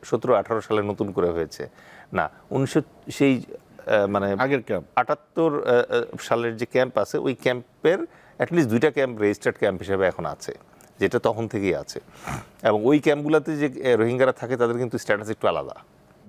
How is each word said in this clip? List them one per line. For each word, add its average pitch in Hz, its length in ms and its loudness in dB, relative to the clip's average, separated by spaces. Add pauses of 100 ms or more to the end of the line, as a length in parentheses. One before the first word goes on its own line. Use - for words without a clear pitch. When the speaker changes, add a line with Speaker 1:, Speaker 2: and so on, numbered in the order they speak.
Speaker 1:
সতেরো 123 280 0
আঠারো 107 280 0
সালে 107 200 0
নতুন 101 300 -4
করে 90 180 0
হয়েছে। 82 400 -6 (440)
না, 82 160 -2 (200)
উনিশশো, 135 320 0 (300)
সেই, 135 360 2
আহ, - 600 -2
মানে 98 320 0
Speaker 2:
আগের 135 240 0
ক্যাম্প। 90 220 -4 (100)
Speaker 1:
আটাত্তর, 151 600 0
আহ, 147 140 -2
আহ, 120 500 2
সালের 117 380 -2
যে 117 80 -6
ক্যাম্প 127 320 0
আছে, 104 200 -2
ওই 135 180 -2
ক্যাম্পের 127 640 -2 (400)
at 127 80 0
least 165 180 2
দুইটা 117 260 2
ক্যাম্প 127 280 -2
রেজিস্টার্ড 104 380 0
ক্যাম্প 95 220 0
হিসেবে 95 280 0
এখন 85 180 -4
আছে, - 280 -10 (460)
যেটা 175 200 2
তখন 113 280 -2
থেকেই 98 280 -2
আছে। - 240 -10 (640)
এবং 107 220 2
ওই 147 140 6
ক্যাম্পগুলোতে 147 580 0
যে, 147 80 0
আহ, 127 340 2
রোহিঙ্গারা 127 320 2
থাকে, 123 260 -6
তাদের 117 200 0
কিন্তু 123 200 -4
স্ট্যাটাস 107 320 -2
একটু 110 180 -4
আলাদা, 73 280 -4 (540)